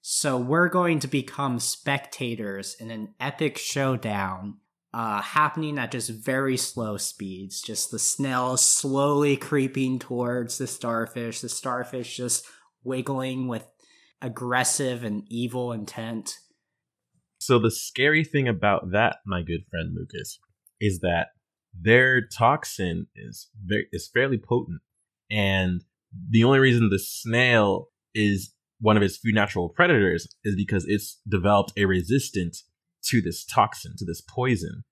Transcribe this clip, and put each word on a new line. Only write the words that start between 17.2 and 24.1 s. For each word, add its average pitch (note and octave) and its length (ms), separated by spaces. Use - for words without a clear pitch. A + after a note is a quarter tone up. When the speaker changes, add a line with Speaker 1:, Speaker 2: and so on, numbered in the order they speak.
Speaker 2:
So B2 200
the D3+ 120
scary D3+ 540
thing C#3 240
about G2 440
that, G#2 240
my F2+ 160
good E2 280
friend E2+ 240
Lucas, - 440
is F#2+ 200
that E2+ 280
their B2 480
toxin G2 880
is - 340
ve-, G2+ 280
is - 200